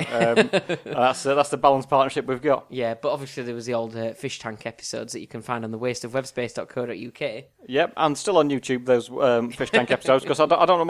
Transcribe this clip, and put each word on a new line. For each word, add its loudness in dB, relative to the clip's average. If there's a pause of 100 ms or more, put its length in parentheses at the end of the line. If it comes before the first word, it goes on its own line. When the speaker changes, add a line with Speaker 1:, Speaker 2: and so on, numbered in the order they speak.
(120)
Speaker 1:
Um, 4
Speaker 2:
<laughs> -2
Speaker 1:
that's, 0
uh, 2
that's 2
the -2
balanced 4
partnership 2
we've -4
got. 0
Speaker 2:
Yeah, -2
but -4
obviously -8
there -6
was -10
the -4
old, -4
uh, -6
fish -10
tank -12
episodes -10
that -10
you -14
can -14
find -6
on -8
the -8
waste -6
of -12
webspace -6
dot -8
co -6
dot -10
U -12
K. -10 (180)
Speaker 1:
Yep, 0
and 2
still 2
on 4
YouTube, -2
those, 2
um, 2
fish -6
tank 2
episodes, 4
'cause -2
I 6
don't, 4
I 6
don't 4
know 2